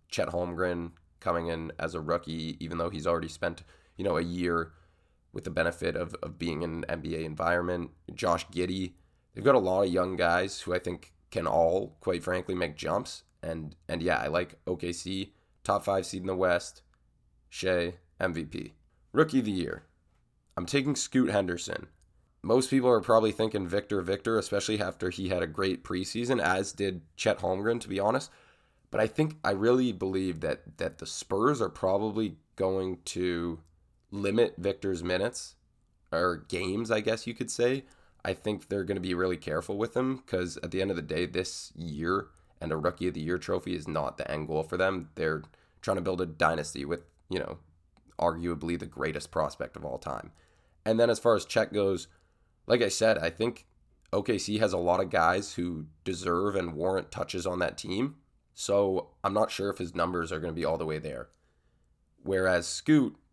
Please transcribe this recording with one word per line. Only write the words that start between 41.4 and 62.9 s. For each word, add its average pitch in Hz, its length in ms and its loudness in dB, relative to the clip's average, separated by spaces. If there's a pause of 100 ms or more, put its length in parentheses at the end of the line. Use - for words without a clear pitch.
year 82 520 -2 (340)
and 80 100 -4
a 78 60 0
Rookie 87 320 0
of - 60 -4
the 78 60 -4
Year 85 160 -2
trophy 92 380 -2
is 78 120 -6
not 78 300 -2
the - 140 -6
end 76 160 -2
goal 78 160 0
for - 140 -4
them. 92 380 0
They're 78 280 0 (380)
trying 98 160 0
to 92 40 -2
build 90 200 -2
a 92 40 2
dynasty 78 600 0
with, 82 180 -4 (260)
you 92 100 -2
know, - 180 -6 (600)
arguably 85 600 0
the 90 60 -6
greatest 76 460 -6
prospect 73 440 -4
of 76 80 -12
all 65 140 -6
time. - 340 -10 (540)
And 113 140 2
then 117 100 6
as 110 100 2
far 117 160 6
as 98 80 0
Chet - 300 0
goes, 98 340 2 (580)
like 123 160 4
I 104 80 4
said, 110 280 4
I 82 120 0
think 110 360 -2 (460)
O 101 100 2
K 107 160 0
C 104 200 -2
has 107 160 4
a 95 40 0
lot 87 220 4
of 95 100 0
guys 90 440 2
who 85 340 -4 (160)
deserve 92 520 0
and 87 180 0
warrant 90 380 -2
touches 90 340 -6
on 90 140 -2
that 87 180 0
team. 113 380 -4 (380)
So 98 580 2 (120)
I'm 98 100 0
not 107 180 2
sure 101 180 -2
if 98 80 -4
his 87 180 -6
numbers 85 360 0
are 80 80 -4
gonna 82 120 -4
be 80 140 -4
all 80 120 2
the 80 80 -4
way 78 120 -2
there. 67 320 -8 (920)
Whereas 92 440 4
Scoot, - 480 4 (180)